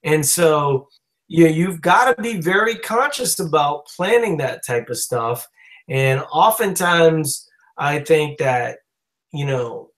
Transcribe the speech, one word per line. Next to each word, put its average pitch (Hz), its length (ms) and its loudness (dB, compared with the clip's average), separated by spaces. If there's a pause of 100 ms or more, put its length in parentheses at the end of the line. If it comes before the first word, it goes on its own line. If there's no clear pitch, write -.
And 151 240 0
so, 147 600 2 (400)
you 165 160 4
know, 160 60 6
you've 170 300 -2
gotta 233 400 4
be 220 200 -4
very 202 340 0
conscious 254 640 -2
about 147 480 -2
planning 208 520 0
that - 280 -6
type 120 240 -4
of 117 80 -6
stuff. 120 480 -4 (420)
And 135 320 0 (100)
oftentimes, 170 1200 2 (300)
I 147 220 -2
think 151 380 0
that, 123 400 -2 (540)
you 143 140 -6
know 123 520 -6